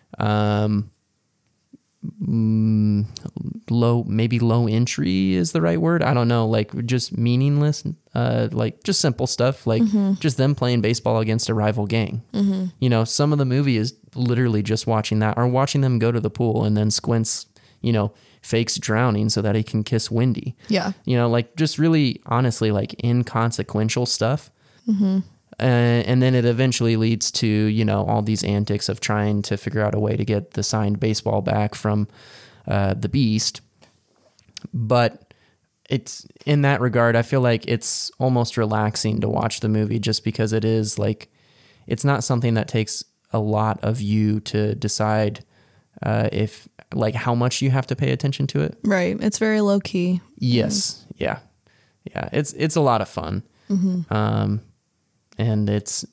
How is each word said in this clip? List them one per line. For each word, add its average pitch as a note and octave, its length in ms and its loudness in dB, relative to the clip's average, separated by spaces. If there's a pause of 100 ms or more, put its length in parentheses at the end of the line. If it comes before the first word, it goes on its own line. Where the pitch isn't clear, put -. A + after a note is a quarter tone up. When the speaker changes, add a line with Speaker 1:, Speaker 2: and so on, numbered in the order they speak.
(180)
Speaker 1:
um, G#2 720 0 (1300)
mm, A2 840 2 (640)
low, A#2+ 360 2
maybe A2+ 320 0
low A#2 280 2
entry A2 680 0
is B2 180 0
the E3 100 0
right E3+ 180 0
word. E3 220 2
I C3+ 120 2
don't A#2+ 140 2
know. A#2 180 2
Like, A2 400 0
just B2 300 -2
meaningless, C#3+ 680 2 (300)
uh, A#2+ 380 0
like, A2+ 320 -4
just - 160 0
simple C3 260 0
stuff. B2+ 400 -2
Like, A2+ 160 2
Speaker 2:
Mm-hmm. G3+ 320 2
Speaker 1:
just D#3 220 -2
them C#3 180 2
playing B2 260 0
baseball A2+ 400 0
against A2 280 0
a A2+ 60 0
rival G#2+ 320 0
gang. A2 360 -2 (100)
Speaker 2:
Mm-hmm. G3 340 0 (140)
Speaker 1:
You B2+ 100 2
know, A2+ 140 2
some D3 280 2
of D3 60 2
the C#3 60 2
movie C3 320 2
is A2 180 -2 (200)
literally A#2+ 480 2
just G#2+ 240 -2
watching A2 340 0
that G#2+ 180 0
or A#2+ 80 2
watching C3 340 2
them B2+ 180 2
go A2+ 140 2
to A#2+ 80 0
the G#2+ 100 -2
pool A2+ 340 0
and G#2+ 120 2
then G#2+ 140 2
Squints, - 560 0 (340)
you A#2+ 120 0
know, G#2+ 200 0 (300)
fakes A#2 340 0
drowning G#2+ 520 0
so G#2+ 120 0
that G#2 140 0
he G#2+ 80 0
can G#2+ 220 -2
kiss - 260 -2
Wendy. A#2 460 -2 (120)
Speaker 2:
Yeah. F#3+ 240 -2 (120)
Speaker 1:
You B2+ 120 0
know, A#2+ 140 2
like, A#2 260 -2
just D#3+ 220 0
really D3+ 480 2
honestly, A#2 460 0
like, G#2 320 -4
inconsequential A#2 1000 0
stuff. A#2+ 440 -2 (380)
Speaker 2:
Mm-hmm. F#3+ 320 2 (400)
Speaker 1:
Uh, - 20 -2
and A#2+ 580 4
then B2+ 140 4
it B2 100 2
eventually A#2+ 520 2
leads A2+ 340 0
to, - 160 -2
you G#2+ 380 2
know, G2+ 200 0
all G#2+ 160 0
these G#2+ 220 -2
antics G2+ 460 0
of G2+ 100 -4
trying G#2 440 -2
to G2+ 140 -4
figure G#2 240 -4
out G#2 140 0
a G#2 60 0
way G#2+ 160 0
to G#2+ 80 -2
get G#2 280 -2
the G#2+ 100 -4
signed G#2 360 -2
baseball G#2+ 420 -2
back G#2 360 -2
from, G#2 320 -2 (580)
uh, G2 280 0
the G2+ 140 -6
Beast. A2 520 0 (1120)
But A#2 580 0 (560)
it's, - 380 -6 (200)
in D3 160 2
that C#3 180 2
regard, A#2 340 2
I A#2 80 4
feel C3 200 0
like A#2+ 260 2
it's - 500 -2
almost B2+ 380 0
relaxing G#2+ 640 0
to G#2+ 80 -2
watch A2 320 -2
the A2 80 -2
movie G#2+ 320 0
just A2 240 -2
because A2 280 -2
it A2 120 0
is, A2 340 0
like, G#2+ 320 -4 (560)
it's - 180 -2
not C#3 200 2
something A#2+ 300 0
that A2 120 0
takes - 380 -4 (280)
a A2+ 60 0
lot G#2+ 460 0
of A2 160 -2
you G#2+ 400 2
to G#2+ 340 -2
decide, G#2+ 720 -2 (580)
uh, A2 300 0
if, - 360 -4 (240)
like, A2 220 0
how A#2+ 200 -2
much A#2+ 280 0
you C3+ 80 2
have C3 180 0
to C3+ 80 -2
pay C3+ 140 0
attention C#3 380 -2
to D3 140 -2
it. - 200 -4
Speaker 2:
Right. F#3+ 380 0
It's - 180 0
very A3 220 2
low G3+ 200 2
key. F3+ 420 -2 (160)
Speaker 1:
Yes. A2 640 0 (120)
Yeah. - 220 -4 (720)
Yeah. - 220 -10
It's, D3 220 -2
it's D#3 220 -2
a E3 40 2
lot B2 200 2
of F#2+ 80 -4
fun. F#2 340 -6 (280)
Speaker 2:
Mm-hmm. F3+ 420 0
Speaker 1:
Um, G#2+ 480 0 (800)
and G#2+ 320 0
it's, - 420 -4